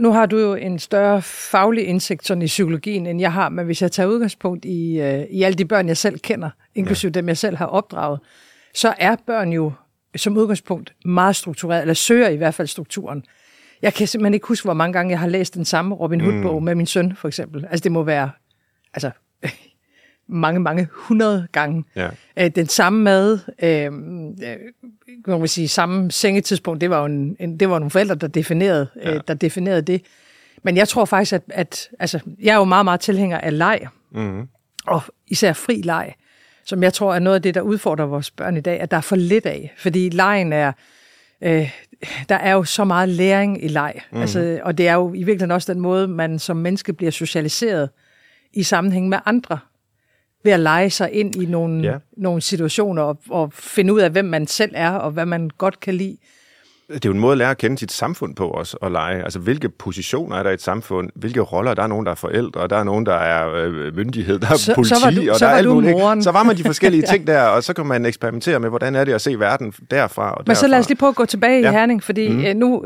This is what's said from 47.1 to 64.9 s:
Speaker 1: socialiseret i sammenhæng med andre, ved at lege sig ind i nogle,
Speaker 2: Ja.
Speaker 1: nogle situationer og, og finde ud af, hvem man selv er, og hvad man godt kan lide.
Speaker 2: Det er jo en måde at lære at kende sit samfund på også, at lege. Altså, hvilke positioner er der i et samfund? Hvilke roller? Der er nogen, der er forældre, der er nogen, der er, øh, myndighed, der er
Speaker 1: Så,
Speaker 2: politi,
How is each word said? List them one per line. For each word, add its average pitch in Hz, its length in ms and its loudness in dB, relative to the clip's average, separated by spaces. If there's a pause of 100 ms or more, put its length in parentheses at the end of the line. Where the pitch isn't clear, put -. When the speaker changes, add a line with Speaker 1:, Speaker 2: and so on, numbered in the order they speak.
Speaker 1:
socialiseret 160 760 -2 (640)
i 202 100 -2
sammenhæng 185 460 0
med 190 180 0
andre, 214 320 0 (840)
ved 208 80 6
at 170 80 6
lege 165 300 4
sig 180 220 -2
ind 208 300 -2
i 175 40 -2
nogle, 165 360 -2
Speaker 2:
Ja. 131 140 -2 (200)
Speaker 1:
nogle 175 260 -2
situationer 170 600 0
og, 147 160 -2 (120)
og 156 220 -2
finde - 420 0
ud 214 60 4
af, 175 100 6
hvem 196 140 2
man 160 220 -2
selv - 280 -2
er, 165 160 2
og 180 200 -2
hvad 165 160 -4
man 165 320 -2
godt 190 220 -2
kan 190 140 -4
lide. 190 220 -4 (720)
Speaker 2:
Det 151 60 -12 (100)
er 107 40 2
jo 98 40 2
en 98 80 0
måde 127 120 6
at 135 60 2
lære 123 120 2
at 131 80 -2
kende 131 200 0
sit 104 140 -8
samfund - 440 -6
på 92 120 -2
også, 82 340 -8
at 95 100 -4
lege. 87 320 -2
Altså, 90 140 -8
hvilke 120 300 -2
positioner 98 680 -6
er 95 60 -2
der 98 80 0
i 95 40 0
et - 80 -10
samfund? 92 520 -4
Hvilke 120 260 -4
roller? 107 340 0
Der 95 80 -2
er 110 40 0
nogen, 107 200 -2
der 90 60 -2
er - 40 -6
forældre, 90 520 -4
der 101 80 0
er 107 80 0
nogen, 104 220 0
der 92 80 2
er, 82 380 0
øh, 82 440 -4
myndighed, 101 420 -2
der 92 120 -4
er 156 40 6
Speaker 1:
Så, 214 200 2
Speaker 2:
politi, 233 200 4